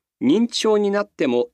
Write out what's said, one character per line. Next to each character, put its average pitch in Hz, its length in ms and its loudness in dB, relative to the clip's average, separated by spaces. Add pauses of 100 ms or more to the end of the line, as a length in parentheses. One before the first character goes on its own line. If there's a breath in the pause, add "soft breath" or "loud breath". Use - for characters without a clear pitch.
(220)
認 202 260 2
知 - 100 -8
症 214 220 0
に 202 100 0
な 202 140 -2
っ - 20 -6
て 165 220 -6
も 120 260 -2